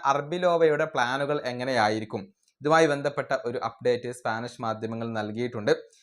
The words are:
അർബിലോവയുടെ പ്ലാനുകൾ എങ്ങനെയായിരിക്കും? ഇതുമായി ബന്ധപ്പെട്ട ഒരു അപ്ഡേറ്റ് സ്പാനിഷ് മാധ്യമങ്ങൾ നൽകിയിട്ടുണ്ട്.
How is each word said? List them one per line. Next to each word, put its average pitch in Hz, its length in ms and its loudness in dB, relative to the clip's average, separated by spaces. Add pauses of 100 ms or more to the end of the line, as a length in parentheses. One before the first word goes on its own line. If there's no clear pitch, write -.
അർബിലോവയുടെ 160 800 2
പ്ലാനുകൾ 139 600 -2
എങ്ങനെയായിരിക്കും? 113 880 0 (280)
ഇതുമായി 160 260 6
ബന്ധപ്പെട്ട 143 580 -2
ഒരു 120 200 -4
അപ്ഡേറ്റ് 120 460 -2
സ്പാനിഷ് 120 500 -6
മാധ്യമങ്ങൾ 113 460 -4
നൽകിയിട്ടുണ്ട്. 113 720 -2 (260)